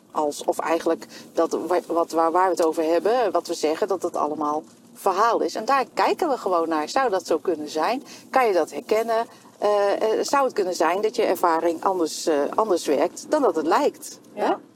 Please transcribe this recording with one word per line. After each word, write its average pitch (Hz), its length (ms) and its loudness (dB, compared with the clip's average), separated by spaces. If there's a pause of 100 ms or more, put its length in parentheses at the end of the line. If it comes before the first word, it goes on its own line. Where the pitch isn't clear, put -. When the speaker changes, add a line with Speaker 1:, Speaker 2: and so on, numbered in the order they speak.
(100)
Speaker 1:
als, 147 340 -4
of - 140 0
eigenlijk 165 480 -2 (260)
dat 165 200 0 (140)
wa-, 175 200 2
wat, 165 240 0
waar, 165 220 2
waar 180 120 4
we 190 120 2
het 175 80 2
over 160 200 0
hebben, 180 480 2
wat 165 140 -2
we 170 80 -6
zeggen, 160 340 -2
dat 185 140 -2
het 175 140 -4
allemaal 151 460 -2 (320)
verhaal 190 460 2
is. 165 140 -2
En 220 100 -6
daar 262 200 2 (100)
kijken 277 340 0
we 247 100 0
gewoon 170 300 0
naar. 156 200 -2
Zou 262 220 0
dat 185 160 -2
zo 165 120 2
kunnen 151 300 -4
zijn? 180 340 -2 (280)
Kan 262 160 4
je 208 60 4
dat 160 180 2
herkennen? 226 560 -2 (320)
Eh, 202 340 2
eh, 220 320 0
zou 277 200 2
het 247 80 -2
kunnen 185 220 -2
zijn 175 280 0
dat 214 140 -2
je 220 60 2
ervaring 170 600 0
anders, 180 420 -2
eh, 156 120 2 (160)
anders 202 320 2
werkt 151 420 0
dan 302 140 2
dat 220 140 4
het 156 100 -2
lijkt? 220 540 0 (140)
Speaker 2:
Ja. 208 120 -4
Speaker 1:
Hè? 311 60 2 (240)